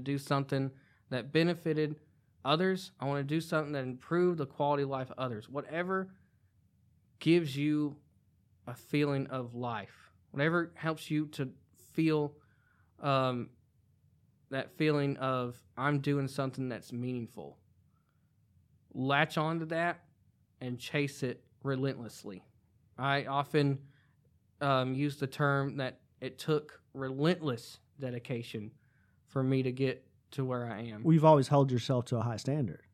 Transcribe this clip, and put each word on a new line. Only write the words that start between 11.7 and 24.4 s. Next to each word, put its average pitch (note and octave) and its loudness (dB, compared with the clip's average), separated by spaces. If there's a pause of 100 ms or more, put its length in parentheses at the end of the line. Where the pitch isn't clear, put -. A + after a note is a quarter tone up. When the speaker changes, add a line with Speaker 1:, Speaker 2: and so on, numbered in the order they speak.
Speaker 1:
feel, D3+ 2 (640)
um, C3 2 (1000)
that C3+ -6
feeling D3 2
of, B2+ -2 (180)
"I'm C#3 2
doing C#3 0
something C3 -4
that's A2 -10
meaningful." A#2+ -8 (1400)
Latch C#3 2
on E3 0
to D#3+ -6
that E3 -2 (560)
and B2 -6
chase C#3+ -2
it B2 -4 (200)
relentlessly. B2+ -6 (520)
I C#3 0
often, C#3 2 (840)